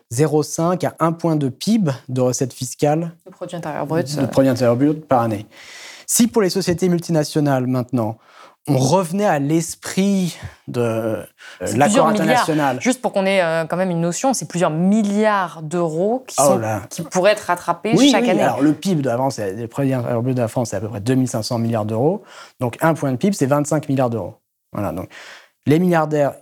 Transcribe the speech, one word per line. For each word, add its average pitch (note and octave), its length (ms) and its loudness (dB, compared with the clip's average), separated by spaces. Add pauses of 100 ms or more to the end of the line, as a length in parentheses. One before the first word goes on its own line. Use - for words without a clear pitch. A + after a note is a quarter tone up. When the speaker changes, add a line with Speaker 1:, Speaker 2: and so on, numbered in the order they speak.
(100)
Speaker 1:
zéro D3 320 2
cinq E3 420 -2
à B2+ 160 -4
un E3 120 2
point E3 240 0
de C#3+ 120 0
pib G3 400 0 (220)
de B2+ 100 -2
recettes B2+ 320 0
fiscales D3+ 600 -2 (120)
Speaker 2:
Le F#3 80 -20
produit F3 240 -12
intérieur D#3 300 -8
brut, D3+ 280 -2
Speaker 1:
de D3+ 60 -4
Speaker 2:
euh. C3+ 60 0
Speaker 1:
produit C3+ 240 2
intérieur A#2+ 260 2
brut D3+ 300 0
par A#2+ 160 2
année. A2 240 -4 (600)
Si - 200 4
pour A3+ 160 2
les F3+ 80 2
sociétés F3+ 380 0
multinationales, D3 800 0
maintenant, A#2+ 500 -2 (500)
on C#3 80 2
revenait E3+ 480 2
à E3+ 140 2
l'esprit E3+ 1000 0 (300)
de, B2+ 140 -4
euh, A2+ 440 -2 (360)
Speaker 2:
C'est F#2+ 160 -4
Speaker 1:
l'accord C#3+ 100 4
Speaker 2:
plusieurs D#3+ 220 4
milliards. G#3 140 2
Speaker 1:
international. D3+ 580 2
Speaker 2:
Juste B3+ 200 -2
pour G3 120 -4
qu'on F#3+ 120 0
ait, F#3+ 160 2
euh, E3 240 0
quand E3+ 120 -4
même F#3 140 -2
une E3+ 100 -2
notion, F3 340 0
c'est D#3+ 120 -6
plusieurs F3 240 0
milliards G3 920 0
d'euros E3+ 640 -2
qui - 140 -10
Speaker 1:
Oh C#3 60 6
Speaker 2:
sont, C3+ 120 4
Speaker 1:
là. A2 320 -4
Speaker 2:
qui - 120 -10
pourraient F#3 300 2
être G#3 120 -4
rattrapés F3 520 -2
Speaker 1:
Oui, C#4 140 6
Speaker 2:
chaque A3+ 140 2
Speaker 1:
oui. B3 60 2
Speaker 2:
année. F#3 120 2
Speaker 1:
Alors, B2+ 180 0
le D3 140 4
pib F3 260 0
de C3+ 80 -2
la A#2 80 0
France, C3 200 -2
c'est, G2 180 -4
le A2+ 140 -8
produit C3+ 260 -2
intérieur A#2+ 260 -2
brut B2+ 160 0
de B2+ 60 0
la A2 60 0
France, B2 220 -2
c'est G#2 60 -6
à F#2+ 40 -4
peu G#2+ 80 -6
près G#2 120 -8
deux A#2+ 140 0
mille C3 140 2
cinq A2+ 160 -4
cents B2 140 -4
milliards A2+ 280 -2
d'euros. C3 360 0 (360)
Donc, A#2+ 220 -4
un D#3+ 140 2
point C#3 180 -2
de B2+ 40 -2
pib, G3 160 0
c'est D3 140 0
vingt-cinq C#3+ 420 0
milliards C3 220 0
d'euros. G#2+ 240 -6 (380)
Voilà, G2+ 180 -4
donc, E2+ 180 -8 (580)
les D3 120 4
milliardaires, D#3 640 2